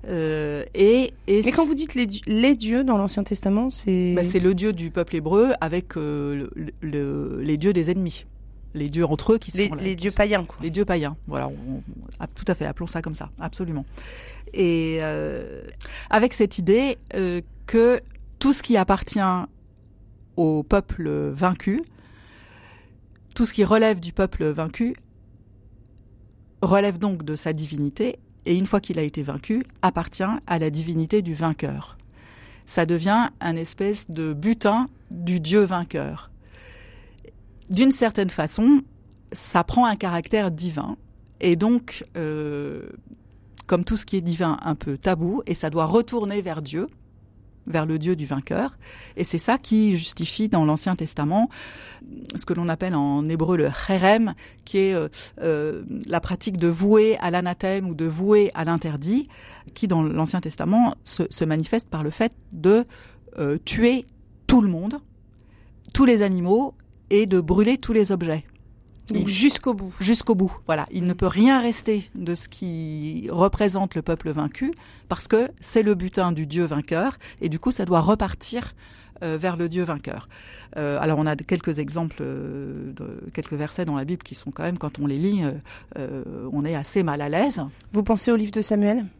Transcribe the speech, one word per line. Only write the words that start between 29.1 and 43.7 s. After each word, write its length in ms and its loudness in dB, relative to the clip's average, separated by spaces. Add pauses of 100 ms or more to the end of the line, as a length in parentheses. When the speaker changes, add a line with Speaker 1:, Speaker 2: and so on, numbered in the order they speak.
Speaker 1:
vaincu, 400 -4 (200)
appartient 400 -2 (240)
à 120 -2
la 120 0
divinité 520 -2
du 120 -6
vainqueur. 600 -4 (720)
Ça 200 0
devient 420 2 (120)
un 160 -2
espèce 540 -4
de 220 -4
butin 540 2 (240)
du 300 -2
dieu 200 4
vainqueur. 720 -2 (1400)
D'une 200 6
certaine 400 2
façon, 520 4 (500)
ça 320 0
prend 220 4
un 100 0
caractère 540 0
divin, 460 -6 (440)
et 160 4
donc, 480 0 (120)
euh, 640 -6 (840)
comme 180 2